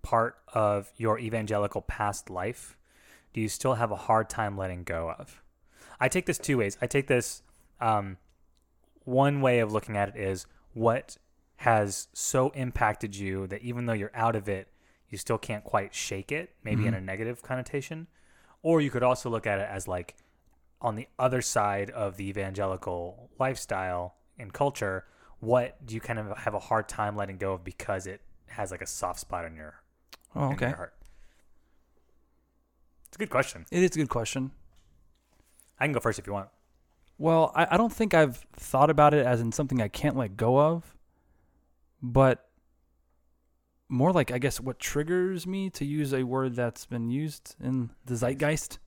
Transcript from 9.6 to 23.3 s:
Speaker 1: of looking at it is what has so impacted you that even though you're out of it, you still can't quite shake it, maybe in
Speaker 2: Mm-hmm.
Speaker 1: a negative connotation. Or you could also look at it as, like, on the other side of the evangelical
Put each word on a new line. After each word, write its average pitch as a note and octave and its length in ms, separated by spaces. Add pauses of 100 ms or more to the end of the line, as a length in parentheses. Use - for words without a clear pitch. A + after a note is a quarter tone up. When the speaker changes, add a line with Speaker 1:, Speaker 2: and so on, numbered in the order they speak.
Speaker 1:
of G#2+ 120
looking G#2+ 240
at G2+ 140
it - 60
is G2 300 (260)
what A2+ 460 (420)
has G#2+ 520
so C3 380
impacted A2+ 680
you G2 320
that G#2 140
even A#2+ 240
though A#2 80
you're G#2 200
out A2+ 220
of G#2 120
it, F#2+ 200 (400)
you G#2+ 100
still A2+ 200
can't G#2+ 260
quite G2+ 300
shake - 360
it, D#3+ 320
maybe G#2+ 240
in A2+ 60
Speaker 2:
Mm-hmm. F#2+ 100
Speaker 1:
a F#2 40
negative A2 360
connotation. C#3 680 (540)
Or D#3+ 180
you C#3+ 100
could B2 140
also B2 260
look A2 160
at G2+ 120
it G2+ 120
as, G2 180
like, F2+ 280 (680)
on A2+ 140
the A#2+ 120 (100)
other B2+ 220
side G2+ 500
of G2+ 280
the G2 100
evangelical F#2+ 1120